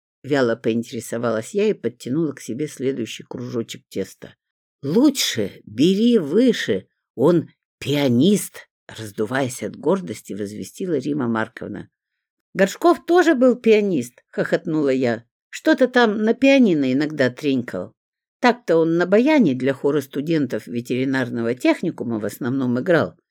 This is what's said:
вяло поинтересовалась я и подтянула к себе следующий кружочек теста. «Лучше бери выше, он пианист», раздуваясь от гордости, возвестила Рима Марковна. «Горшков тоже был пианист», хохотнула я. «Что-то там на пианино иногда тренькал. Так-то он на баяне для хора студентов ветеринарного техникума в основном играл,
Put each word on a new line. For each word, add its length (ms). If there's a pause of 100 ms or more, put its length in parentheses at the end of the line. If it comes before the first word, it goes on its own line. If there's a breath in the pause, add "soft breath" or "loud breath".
(220)
вяло 340
поинтересовалась 1000
я 120
и 80
подтянула 580
к 80
себе 260
следующий 580
кружочек 640
теста. 460 (480)
«Лучше 840
бери 540
выше, 720 (260)
он 360 (280)
пианист», 880 (200)
раздуваясь 720
от 140
гордости, 560
возвестила 600
Рима 340
Марковна. 640 (640)
«Горшков 500
тоже 300
был 220
пианист», 760
хохотнула 600
я. 340 (260)
«Что-то 380
там 340
на 120
пианино 580
иногда 380
тренькал. 640 (460)
Так-то 360
он 200
на 100
баяне 480
для 180
хора 280
студентов 640
ветеринарного 880
техникума 640
в 40
основном 540
играл, 400 (120)